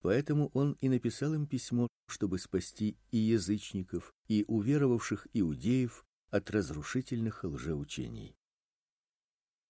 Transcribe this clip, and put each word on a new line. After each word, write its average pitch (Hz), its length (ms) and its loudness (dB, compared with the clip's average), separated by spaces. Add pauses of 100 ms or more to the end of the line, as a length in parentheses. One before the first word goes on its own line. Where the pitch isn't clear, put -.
поэтому 143 540 2
он 139 260 2
и 135 80 2
написал 131 460 0
им 151 120 -2
письмо, 120 400 0 (220)
чтобы 92 320 -2
спасти - 560 -4 (160)
и 120 40 0
язычников, 104 960 0 (140)
и 107 220 4
уверовавших 117 840 2
иудеев 110 720 0 (260)
от 101 200 -2
разрушительных 107 920 -2
лжеучений. 67 920 -6 (1400)